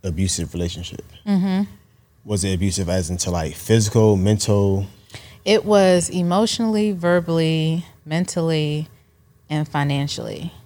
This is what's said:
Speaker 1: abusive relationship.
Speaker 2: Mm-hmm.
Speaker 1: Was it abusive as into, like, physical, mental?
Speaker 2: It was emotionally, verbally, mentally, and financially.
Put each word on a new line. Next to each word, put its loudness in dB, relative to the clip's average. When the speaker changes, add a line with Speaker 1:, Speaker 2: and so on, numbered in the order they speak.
Speaker 1:
abusive -4
relationship. -6
Speaker 2:
Mm-hmm. 0
Speaker 1:
Was -2
it 0
abusive -2
as -2
into, -4
like, -2
physical, 4
mental? 2
Speaker 2:
It 2
was 4
emotionally, 0
verbally, 0
mentally, -2
and -2
financially. -4